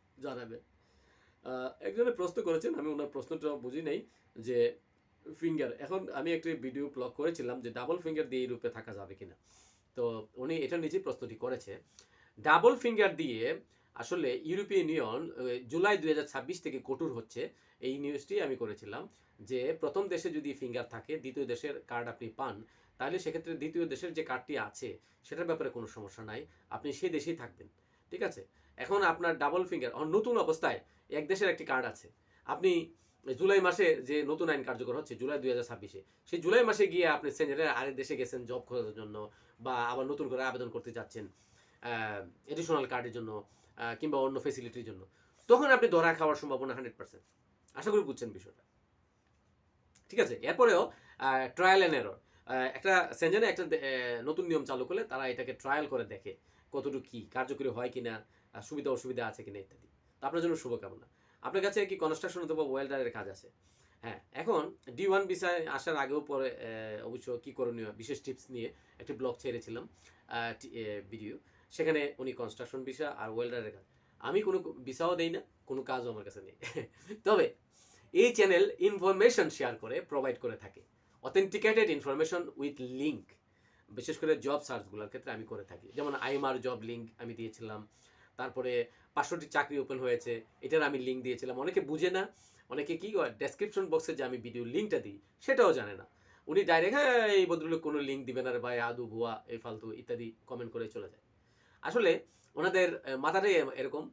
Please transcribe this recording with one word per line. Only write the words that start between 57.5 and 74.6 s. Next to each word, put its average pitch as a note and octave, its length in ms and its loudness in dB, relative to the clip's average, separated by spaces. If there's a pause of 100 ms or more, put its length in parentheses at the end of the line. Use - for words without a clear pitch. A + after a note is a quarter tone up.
হয় A#2+ 200 -4
কিনা, A#2 360 -6 (280)
আহ, G#2+ 100 -12
সুবিধা C#3 280 -4
অসুবিধা B2 360 -2
আছে A2 160 -8
কিনা G2+ 160 -10
ইত্যাদি। - 280 -18 (340)
তো C3+ 60 -2
আপনার E3 160 2
জন্য E3 140 4
শুভকামনা। A#2 500 -6 (360)
আপনার F#3 200 0
কাছে G3+ 240 2
কি F#3+ 100 -4
কনস্ট্রাকশন E3 460 -2
অথবা D#3 200 0
ওয়েল্ডারের C3+ 480 0
কাজ G#2+ 180 -8
আছে? - 220 -16 (520)
হ্যাঁ, A2+ 180 -10 (120)
এখন E3+ 420 0 (160)
ডি E3+ 180 -2
ওয়ান G3 180 4
ভিসায় F3 400 0
আসার D3+ 300 -2
আগেও C#3 240 0
পরে, C3+ 300 -2
আহ, A2 560 -8
অবশ্য A#2+ 320 -8
কী C3+ 140 -14
করণীয় A#2 400 -4
বিশেষ A2+ 300 -8
টিপস - 280 -10
নিয়ে A#2 220 -6 (260)
একটি - 140 -10
ব্লগ B2 260 -2
ছেড়েছিলাম, A#2 500 -8 (400)
আহ, A#2 320 -4
টি-, C3 80 -16
আহ, G#2 420 -8
ভিডিও, G#2+ 280 -10 (320)
সেখানে D3+ 480 0
উনি C3 140 -4
কনস্ট্রাকশন B2 520 -8
ভিসা C#3 260 -6
আর A2 200 -8
ওয়েল্ডারের A#2 420 -4
কাজ, - 120 -20 (340)
আমি F3+ 240 2
কোনো F#3 160 2
ভিসাও D#3+ 580 -2